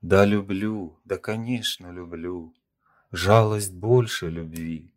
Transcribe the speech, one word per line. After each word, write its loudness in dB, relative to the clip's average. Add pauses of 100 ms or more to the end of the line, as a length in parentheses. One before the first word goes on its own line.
Да 6
люблю, -2
да, -4
конечно, -6
люблю. -10 (580)
Жалость 4
больше 2
любви -10